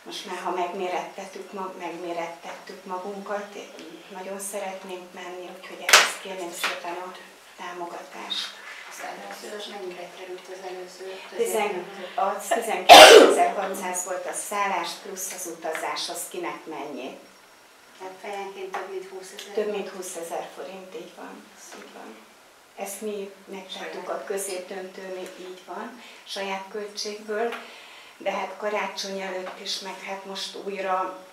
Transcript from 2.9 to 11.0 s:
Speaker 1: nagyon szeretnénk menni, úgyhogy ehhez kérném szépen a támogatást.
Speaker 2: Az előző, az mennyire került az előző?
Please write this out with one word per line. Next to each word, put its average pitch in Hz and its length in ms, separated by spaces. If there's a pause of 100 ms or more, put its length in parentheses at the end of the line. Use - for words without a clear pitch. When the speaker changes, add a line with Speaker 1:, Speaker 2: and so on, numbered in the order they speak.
Speaker 1:
nagyon 190 260
szeretnénk 190 760
menni, 180 440
úgyhogy - 300
ehhez - 340
kérném - 300
szépen 180 420
a 180 180 (460)
támogatást. - 1000 (300)
Speaker 2:
Az - 220
előző, 196 460
az 208 100
mennyire 180 500
került 180 300
az 185 220
előző? 185 500 (120)